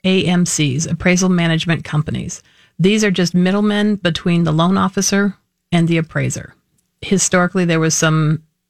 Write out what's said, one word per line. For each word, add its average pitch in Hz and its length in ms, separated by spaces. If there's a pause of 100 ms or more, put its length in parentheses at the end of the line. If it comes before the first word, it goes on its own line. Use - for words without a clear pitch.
A 190 220
M 175 200
Cs, 151 400
appraisal 180 440
management 165 560
companies. - 580 (340)
These 208 280
are 202 60
just 175 220
middlemen 208 640
between 170 480
the 160 80
loan 170 260
officer 196 600 (340)
and 170 160
the 165 100
appraiser. 139 560 (480)
Historically, 180 640
there 165 140
was 160 160
some 156 480 (260)